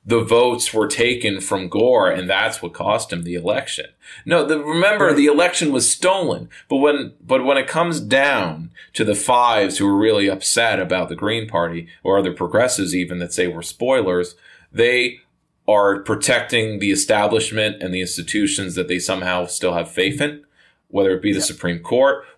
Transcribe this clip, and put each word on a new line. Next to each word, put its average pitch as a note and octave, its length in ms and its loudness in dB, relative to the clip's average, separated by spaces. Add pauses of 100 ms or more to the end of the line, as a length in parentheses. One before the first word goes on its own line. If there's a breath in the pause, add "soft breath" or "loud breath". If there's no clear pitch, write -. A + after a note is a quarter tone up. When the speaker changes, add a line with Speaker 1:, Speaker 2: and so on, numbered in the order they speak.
Speaker 1:
the A#2 200 2
votes A#2 500 2
were A2 140 2
taken A#2 520 0
from F#2 300 -4
Gore, A2+ 400 4
and F2+ 180 -4
that's G2 340 0
what - 120 -10
cost G#2 400 -2
him F2 80 -6
the E2+ 140 -8
election. F2 500 -6 (400 loud breath)
No, E3+ 180 2
the, D3+ 160 0
remember, F#3 480 2
Speaker 2:
Right. D3+ 80 4
Speaker 1:
the C#3+ 120 4
election D#3+ 440 2
was B2+ 180 0
stolen. F3+ 600 -2 (180 loud breath)
But C#3 100 0
when, C#3 440 0
but B2+ 240 0
when C3+ 120 4
it C3+ 100 -2
comes E3 340 -2
down G#2+ 720 0 (220 loud breath)
to - 120 0
the - 100 0
fives A#2 640 2
who G2+ 100 2
are G2+ 100 4
really G#2 300 4
upset G2+ 520 0
about F2+ 280 -2
the - 80 -10
Green G#2+ 320 -4
Party, E2+ 400 -4 (160 loud breath)
or G2 140 2
other F#2 160 0
progressives F#2+ 640 0
even F2+ 240 -4
that F2 120 -8
say F#2 160 0
we're E2 140 -8
spoilers, F#2 760 -2 (380 soft breath)
they B2 460 2 (480)
are G2+ 320 4
protecting A2 800 -2
the G2+ 120 0
establishment G#2+ 920 0
and F#2 100 -6
the F#2 80 -4
institutions F#2 720 -2
that F2 140 -2
they F#2 100 -2
somehow F2+ 480 -2
still F2 300 -2
have E2+ 160 -4
faith - 280 0
in, D3 240 -4 (440 soft breath)
whether F#2+ 240 2
it F2+ 100 -2
be G#2 100 0
the G2 60 0
Speaker 2:
Yeah. F#2+ 80 -2
Speaker 1:
Supreme F2 340 -4
Court, B2+ 460 0 (120 loud breath)